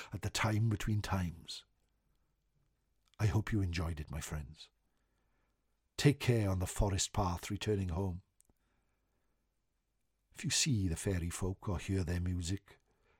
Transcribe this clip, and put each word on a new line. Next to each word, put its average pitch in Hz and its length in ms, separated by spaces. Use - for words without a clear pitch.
at - 80
the 107 80
time 107 380
between 104 340
times. - 640
I 110 80
hope 104 260
you 107 80
enjoyed 85 380
it, 76 120
my 80 100
friends. 76 480
Take 143 220
care 110 280
on 92 120
the 92 60
forest 98 460
path 90 380
returning 98 380
home. 90 320
If - 100
you 160 60
see 110 360
the 82 100
fairy 90 320
folk 92 400
or 90 100
hear 95 260
their 87 160
music, 90 580